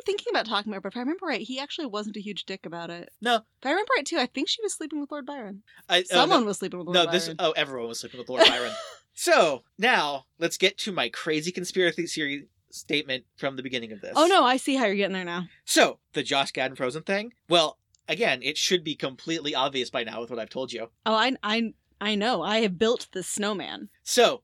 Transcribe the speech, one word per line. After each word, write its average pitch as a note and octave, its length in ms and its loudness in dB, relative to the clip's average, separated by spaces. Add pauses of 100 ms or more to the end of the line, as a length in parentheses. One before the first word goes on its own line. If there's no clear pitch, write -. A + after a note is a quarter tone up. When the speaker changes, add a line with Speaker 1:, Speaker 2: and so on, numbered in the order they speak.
Speaker 1:
thinking G4+ 240 -2
about C4 160 2
talking G#3+ 240 -2
about G3 80 -6
it, F#3 60 -12
but G3 80 -6
if - 40 -10
I A#3+ 40 -6
remember E4+ 260 -4
right, B3+ 140 -2
he B3 180 -10
actually C#4+ 280 -8
wasn't G#3 300 -6
a G#3+ 40 -10
huge G3+ 240 -8
dick F#3+ 220 -10
about E3+ 240 -10
it. E3+ 180 -12 (140)
Speaker 2:
No. A#3 140 2
Speaker 1:
If G#3+ 60 0 (240)
I C4 40 0
remember G4 260 0
right, D4 100 0
too, E4 120 -2
I B3+ 80 2
think C#4 220 -4
she - 140 -2
was G4+ 120 -4
sleeping D4+ 260 -8
with C#4+ 100 -8
Lord D4 160 -10
Byron. G#3+ 360 -12 (260)
Speaker 2:
I, F3+ 120 6
oh, F#3 140 -2
Speaker 1:
Someone D4 280 6
Speaker 2:
no. G#3+ 40 2
Speaker 1:
was G3+ 120 -2
sleeping F3+ 200 -6
with F3+ 80 -10
Lord F3+ 80 0
Speaker 2:
No, F3+ 120 8
Speaker 1:
Byron. E3+ 120 0
Speaker 2:
this, E3 200 -4
oh, D#3+ 140 2
everyone C3+ 360 -2
was A#2 120 -8
sleeping B2 200 -12
with A2 80 -14
Lord B2+ 180 6
Byron. B2 300 2
Speaker 1:
<laughs> - 60 -8 (340)
Speaker 2:
So, F#3 460 4 (160)
now, F3 480 0 (140)
let's E3+ 180 0
get F#3+ 200 4
to - 140 -6
my C3+ 160 0
crazy D#3 440 -2
conspiracy F3+ 560 0
theory C#3+ 380 -4 (260)
statement C3+ 520 -4 (120)
from C#3 180 -4
the C3 80 -8
beginning B2 300 -6
of G#2 80 -16
this. - 160 -10
Speaker 1:
Oh, D4+ 100 6
no, F4+ 160 6
I B3+ 140 6
see C#4 180 -2
how B3+ 120 2
you're G3+ 100 2
getting G3 180 0
there F#3 100 -4
now. F3 200 -4 (200)
Speaker 2:
So, G3 360 4 (140)
the C#3+ 100 -2
Josh C#3 260 0
Gad C3 220 -2
and C3 40 -18
Frozen C#3+ 280 -4
thing? G#3 280 -4 (160)
Well, E3 300 4 (300)
again, D#3+ 340 0
it C#3+ 160 -2
should F3+ 240 2
be D#3 140 -6
completely D3 580 -4
obvious C3 340 0
by B2+ 140 -2
now A2+ 180 -8
with A#2 100 -10
what A#2 100 -6
I've G#2+ 100 -8
told C3 220 -8
you. A2+ 160 -8 (180)
Speaker 1:
Oh, A3 80 2
I, A#3 300 2
I, A3 300 -2 (260)
I G#3 160 0
know. G3+ 260 0
I G#3+ 200 2
have F#3+ 140 0
built A3 360 2
the F#3 100 -8
snowman. G3+ 680 -6 (140)
Speaker 2:
So, F#3 420 4